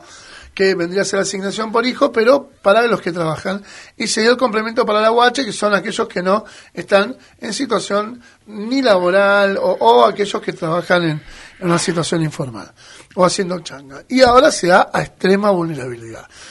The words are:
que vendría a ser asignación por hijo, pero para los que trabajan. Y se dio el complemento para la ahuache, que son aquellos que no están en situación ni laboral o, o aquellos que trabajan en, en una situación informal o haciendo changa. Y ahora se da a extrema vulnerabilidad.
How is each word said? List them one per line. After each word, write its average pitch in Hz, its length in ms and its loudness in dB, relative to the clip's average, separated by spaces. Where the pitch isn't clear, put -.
que 190 180 2
vendría 180 300 -2
a - 20 -4
ser 196 140 -4
asignación 196 520 -6
por 233 140 0
hijo, 269 260 0
pero 247 380 2
para 214 240 4
los 202 120 0
que 180 140 -6
trabajan. 180 500 -6
Y 226 120 -6
se 220 140 -2
dio 226 100 4
el 247 60 2
complemento 226 480 -2
para 208 140 0
la 220 100 4
ahuache, 240 360 2
que 208 80 -8
son 208 220 -2
aquellos 208 340 -2
que 180 140 -6
no 202 200 0
están 202 420 -2
en 233 140 -10
situación 220 680 -4
ni 220 340 -4
laboral 196 760 2
o, 180 220 -2
o 233 260 6
aquellos 208 360 -2
que 185 120 -8
trabajan 175 500 -2
en, 151 180 -2
en 185 80 -6
una 170 120 2
situación 170 440 -2
informal 120 500 -8
o 180 80 2
haciendo 180 360 -2
changa. 139 500 -18
Y 254 120 4
ahora 254 300 6
se - 160 -2
da 185 240 4
a 165 120 -2
extrema 196 480 0
vulnerabilidad. 127 760 -6